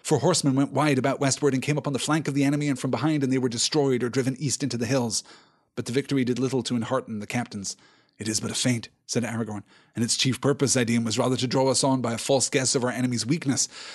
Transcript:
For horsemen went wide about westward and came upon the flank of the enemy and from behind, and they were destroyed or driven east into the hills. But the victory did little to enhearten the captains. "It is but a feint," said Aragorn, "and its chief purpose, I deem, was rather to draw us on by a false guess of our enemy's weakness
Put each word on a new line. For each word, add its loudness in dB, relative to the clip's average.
For 2
horsemen 4
went 2
wide 2
about 0
westward 2
and 0
came 0
upon -4
the -2
flank -2
of -4
the 2
enemy 0
and 0
from -4
behind, 0
and 0
they 2
were 0
destroyed 0
or 0
driven -2
east -4
into -2
the -2
hills. 0
But -6
the -8
victory 0
did -2
little 0
to -4
enhearten -4
the -12
captains. -6
"It -8
is -2
but -6
a -6
feint," 0
said -2
Aragorn, -6
"and 0
its 0
chief 0
purpose, 2
I 4
deem, 2
was -2
rather 2
to -2
draw 4
us 2
on 2
by 0
a -4
false 2
guess 2
of 0
our 0
enemy's -2
weakness 0